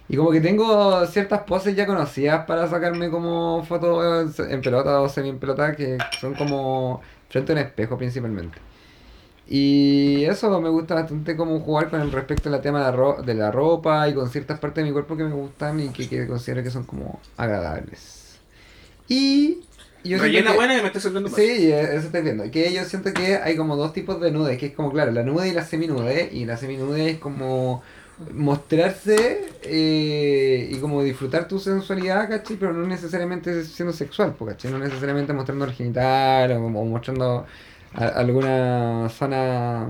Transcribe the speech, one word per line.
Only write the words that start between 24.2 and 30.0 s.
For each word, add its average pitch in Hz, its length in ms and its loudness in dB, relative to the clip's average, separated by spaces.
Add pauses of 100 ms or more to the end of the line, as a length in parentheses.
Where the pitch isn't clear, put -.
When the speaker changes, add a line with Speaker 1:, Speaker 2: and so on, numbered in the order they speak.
Speaker 1:
de 170 80 2
nudes, 147 280 2
que 143 80 -6
es 139 80 -10
como, 143 180 -2
claro, 147 200 2
la 117 100 0
nude 160 260 0
y 180 40 0
la 165 120 -2
seminude. 156 680 -2
Y 123 140 -6
la 117 100 -4
seminude 135 540 -4
es 160 80 -4
como 131 640 -4 (500)
mostrarse, 190 1160 0 (140)
eh, 147 1080 0